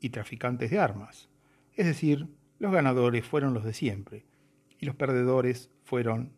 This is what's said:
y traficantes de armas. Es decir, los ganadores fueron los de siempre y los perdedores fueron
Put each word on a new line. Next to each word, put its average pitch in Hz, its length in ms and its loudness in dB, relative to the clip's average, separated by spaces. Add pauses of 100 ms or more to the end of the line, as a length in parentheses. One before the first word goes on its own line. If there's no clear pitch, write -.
y 123 80 -4
traficantes 120 600 -4
de 202 100 0
armas. 107 500 -2 (440)
Es 202 120 0
decir, 151 420 2 (320)
los 196 140 0
ganadores 123 520 4
fueron 139 280 0
los 110 100 -2
de 110 100 -4
siempre 107 520 -6 (520)
y - 80 -10
los 135 100 -4
perdedores 127 760 0 (120)
fueron 117 540 -2